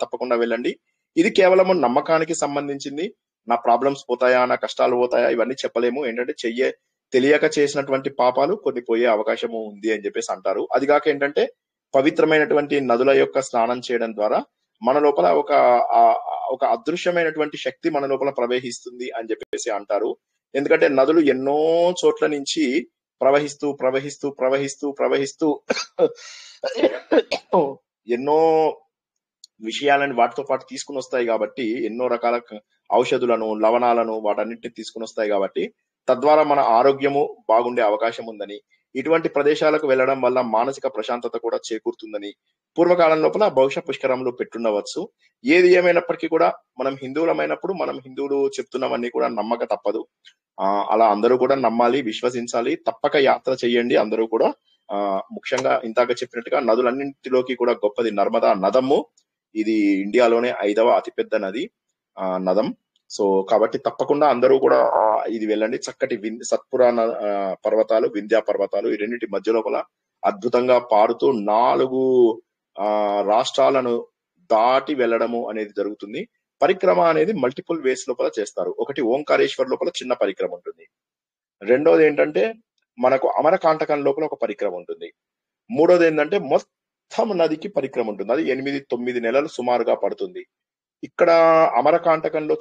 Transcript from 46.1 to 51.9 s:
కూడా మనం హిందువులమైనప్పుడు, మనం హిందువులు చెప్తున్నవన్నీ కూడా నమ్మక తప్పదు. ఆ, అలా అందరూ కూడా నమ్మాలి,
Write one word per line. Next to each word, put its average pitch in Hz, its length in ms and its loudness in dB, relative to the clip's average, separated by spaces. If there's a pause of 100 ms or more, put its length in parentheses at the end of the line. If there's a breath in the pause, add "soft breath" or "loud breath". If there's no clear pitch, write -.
కూడా 160 260 2 (260)
మనం 135 220 -4
హిందువులమైనప్పుడు, 156 720 -2
మనం 139 260 -6
హిందువులు 139 480 -4
చెప్తున్నవన్నీ 127 640 -6
కూడా 131 180 -2
నమ్మక 117 360 -4
తప్పదు. 107 440 -6 (520 soft breath)
ఆ, 98 300 -2
అలా 110 220 4
అందరూ 117 260 2
కూడా 127 180 2
నమ్మాలి, 120 460 2